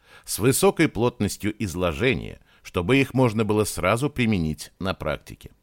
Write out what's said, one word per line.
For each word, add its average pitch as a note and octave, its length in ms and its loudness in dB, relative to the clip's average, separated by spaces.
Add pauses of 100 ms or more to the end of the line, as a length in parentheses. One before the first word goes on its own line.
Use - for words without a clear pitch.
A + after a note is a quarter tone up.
(240)
с - 160 -6
высокой D3+ 480 4
плотностью G#2 720 -2
изложения, F2 800 -2 (220)
чтобы F#2 340 0
их C3+ 180 2
можно A#2 300 2
было G#2 180 2
сразу A2 480 0
применить G2 680 -2
на F#2 140 -4
практике. - 580 -8 (100)